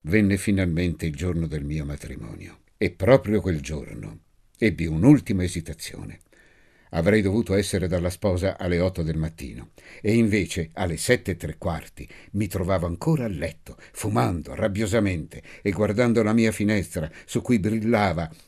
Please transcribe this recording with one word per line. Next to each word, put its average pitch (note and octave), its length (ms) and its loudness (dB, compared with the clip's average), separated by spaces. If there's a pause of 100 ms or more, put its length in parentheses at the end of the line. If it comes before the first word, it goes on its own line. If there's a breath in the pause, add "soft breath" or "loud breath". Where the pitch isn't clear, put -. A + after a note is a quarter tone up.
Venne G2 360 4
finalmente F2+ 680 0
il D#2 100 -4
giorno E2 320 -2
del D2 180 -6
mio D2+ 200 -4
matrimonio, - 760 -12 (160)
e F2+ 140 -2
proprio G#2 500 4
quel E2 200 -2
giorno A1+ 600 -10 (360)
ebbi E2+ 280 0
un'ultima F#2+ 580 4
esitazione. - 760 -8 (720 soft breath)
Avrei G2+ 300 4
dovuto G2 320 0
essere G2 340 0
dalla F2 220 0
sposa F#2 480 -2
alle F2 220 0
otto F2+ 240 0
del D#2+ 140 -2
mattino, D#2 540 -8 (300 loud breath)
e G#2+ 140 2
invece G2 580 2
alle F2 240 -4
sette - 340 0
e F2 40 -2
tre D#2 240 -10
quarti - 500 -8 (220 loud breath)
mi G#2 160 -2
trovavo F2+ 400 -2
ancora B2+ 380 0
a - 20 -4
letto, - 500 -8 (140 loud breath)
fumando A2 640 -2
rabbiosamente G2 880 0 (180 loud breath)
e G#2 80 0
guardando G#2+ 540 2
la A2 100 2
mia A2+ 180 4
finestra G2 600 -2 (140 loud breath)
su - 180 -4
cui A#2+ 160 2
brillava, G#2 680 0 (200 loud breath)